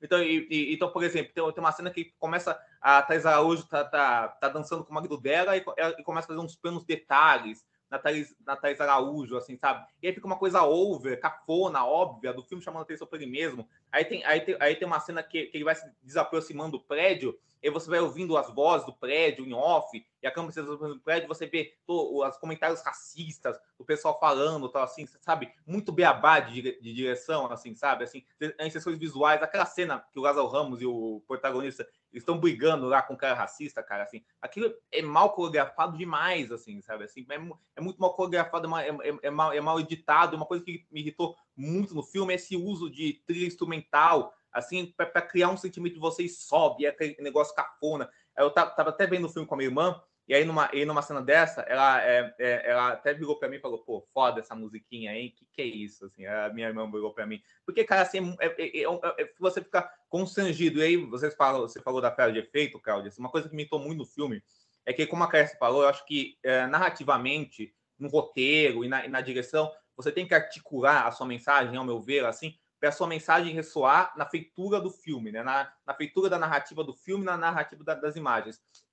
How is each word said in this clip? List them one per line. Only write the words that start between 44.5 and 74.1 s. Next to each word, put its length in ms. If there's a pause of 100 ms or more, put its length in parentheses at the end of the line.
assim, 440
pra, 120
pra 160
criar 260
um 80
sentimento 380
de 40
você 220
e 80
sobe, 560
é 40
aquele 300
negócio 360
cafona. 520 (300)
Eu 140
ta-, 180
tava 220
até 160
vendo 180
o 40
filme 180
com 80
a 20
minha 120
irmã, 300 (260)
e 80
aí 120
numa, 260
e 140
numa 160
cena 200
dessa, 400
ela, 400
é, 380
é, 300
ela 240
até 200
virou 240
pra 120
mim 80
e 20
falou, 200
"Pô, 340
foda 260
essa 160
musiquinha, 580
hein? 220
Que 160
que 100
é 40
isso?" 400
Assim, 200
a 280
minha 140
irmã 220
virou 240
pra 120
mim. 160 (240)
Porque, 180
cara, 200
assim, 360
é, 60
é, 380
é, 0
é, 400
é, 140
você 240
fica 300 (160)
constrangido. 720
E 40
aí, 120
vocês 400
falam, 260
você 200
falou 180
da 100
frase 220
de 80
efeito, 400
Cláudia, 300
assim, 100
uma 100
coisa 200
que 60
me 80
irritou 160
muito 180
no 80
filme 360 (440)
é 80
que, 120
como 200
a 20
Clécia 300
falou, 260
eu 60
acho 160
que, 360
é, 260
narrativamente, 1080 (240)
no 80
roteiro 800
e 20
na, 180
e 40
na 100
direção, 500 (240)
você 160
tem 160
que 80
articular 720
a 60
sua 160
mensagem, 480
ao 80
meu 160
ver, 240
assim, 340 (220)
pra 120
sua 160
mensagem 460
ressoar 640